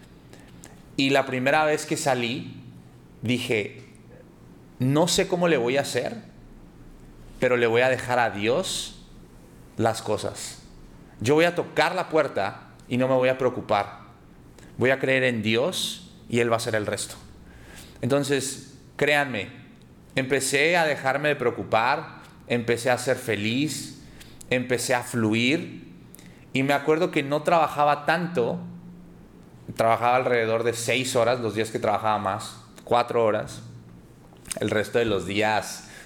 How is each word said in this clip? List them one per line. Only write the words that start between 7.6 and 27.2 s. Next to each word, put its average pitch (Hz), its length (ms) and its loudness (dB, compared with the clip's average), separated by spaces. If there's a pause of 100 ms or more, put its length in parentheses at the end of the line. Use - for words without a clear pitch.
voy 117 140 4
a 131 80 4
dejar 120 300 0
a 113 120 2
Dios 113 760 -4 (720)
las 110 240 0
cosas. - 580 -6 (640)
Yo 127 140 2
voy 165 100 4
a 170 100 0
tocar 160 400 0
la 175 140 -4
puerta 127 600 -2 (180)
y 123 80 -2
no 127 100 2
me 135 60 2
voy 127 160 4
a 131 80 0
preocupar. 107 600 -2 (800)
Voy 123 120 2
a 135 100 2
creer 131 240 2
en 120 180 0
Dios 113 720 -2 (160)
y 117 140 2
Él 117 100 2
va 113 40 4
a - 20 4
hacer 113 180 -2
el 104 100 -2
resto". - 300 -6 (840)
Entonces, 135 760 -2 (200)
créanme, 143 520 0 (680)
empecé 139 600 2
a 165 80 4
dejarme 139 440 0
de 143 60 2
preocupar, 120 840 0 (260)
empecé 120 420 0
a 123 80 4
ser 127 180 0
feliz, 117 840 -2 (480)
empecé 127 440 0
a 123 80 2
fluir, 120 880 0 (600)
y 135 120 0
me 139 100 2
acuerdo 156 360 2
que 151 140 0